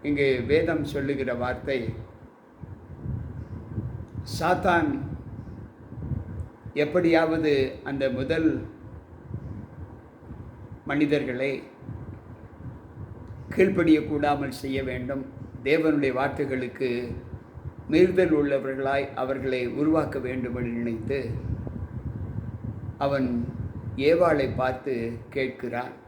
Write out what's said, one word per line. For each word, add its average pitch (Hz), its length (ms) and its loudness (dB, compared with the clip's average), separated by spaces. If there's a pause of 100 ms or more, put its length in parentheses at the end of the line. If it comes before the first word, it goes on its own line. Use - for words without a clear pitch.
இங்கே 139 360 4
வேதம் 156 440 4
சொல்லுகிற 139 500 0
வார்த்தை, 123 600 -2 (2500)
சாத்தான் 165 600 4 (1700)
எப்படியாவது 156 1000 4 (120)
அந்த 135 260 0
முதல் 139 580 2 (2250)
மனிதர்களை 139 760 0 (1900)
கீழ்ப்படியக்கூடாமல் 147 1000 4
செய்ய 135 340 -4
வேண்டும், 131 420 -4 (380)
தேவனுடைய 143 500 4
வார்த்தைகளுக்கு 127 1000 -2 (760)
மீறுதல் 175 440 8
உள்ளவர்களாய் 135 800 2
அவர்களை 127 540 0
உருவாக்க 147 520 2
வேண்டும் 123 360 -2
என்று 123 140 -2
நினைத்து, 120 600 -2 (1700)
அவன் 127 500 0 (480)
ஏவாளை 147 600 4
பார்த்து 123 600 -2 (120)
கேட்கிறான். 127 640 -4 (140)